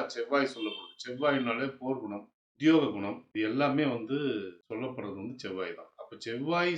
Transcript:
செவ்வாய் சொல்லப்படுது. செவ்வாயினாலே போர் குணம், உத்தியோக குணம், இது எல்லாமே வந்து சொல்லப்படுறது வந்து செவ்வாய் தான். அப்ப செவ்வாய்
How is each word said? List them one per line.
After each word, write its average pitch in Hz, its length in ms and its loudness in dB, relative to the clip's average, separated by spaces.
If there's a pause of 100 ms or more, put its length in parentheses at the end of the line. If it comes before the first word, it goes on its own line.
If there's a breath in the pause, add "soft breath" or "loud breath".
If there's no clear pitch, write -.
செவ்வாய் 135 440 2
சொல்லப்படுது. 107 460 -8
செவ்வாயினாலே 127 760 0
போர் 127 300 -4
குணம், 101 240 -8 (180)
உத்தியோக 147 460 6
குணம், 101 360 -4
இது 110 200 -2
எல்லாமே 139 400 4
வந்து 120 320 0 (440)
சொல்லப்படுறது 110 540 -6
வந்து 113 220 -8
செவ்வாய் 92 360 -6
தான். - 220 -16
அப்ப - 240 -16
செவ்வாய் 160 580 0